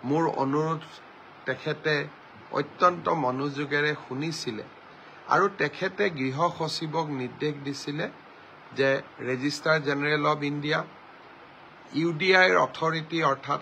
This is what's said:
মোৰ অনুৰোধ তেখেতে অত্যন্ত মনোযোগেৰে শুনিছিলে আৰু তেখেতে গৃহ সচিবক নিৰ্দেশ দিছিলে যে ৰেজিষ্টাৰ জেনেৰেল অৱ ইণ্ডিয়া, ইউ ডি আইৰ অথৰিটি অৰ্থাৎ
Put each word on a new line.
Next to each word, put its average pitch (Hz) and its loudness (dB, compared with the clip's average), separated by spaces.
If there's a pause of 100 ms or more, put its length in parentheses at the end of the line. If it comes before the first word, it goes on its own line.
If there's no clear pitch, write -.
মোৰ 151 2 (120)
অনুৰোধ 156 0 (640)
তেখেতে 147 -2 (440)
অত্যন্ত 170 2
মনোযোগেৰে 143 0 (120)
শুনিছিলে 131 -6 (680)
আৰু 185 6
তেখেতে 185 0
গৃহ 139 0 (100)
সচিবক 156 -4
নিৰ্দেশ 139 -4 (100)
দিছিলে 147 -6 (680)
যে 135 4 (200)
ৰেজিষ্টাৰ 143 0
জেনেৰেল 147 0
অৱ 147 2
ইণ্ডিয়া, 147 -2 (1080)
ইউ 165 0
ডি 185 4
আইৰ 185 8
অথৰিটি 160 0
অৰ্থাৎ 135 0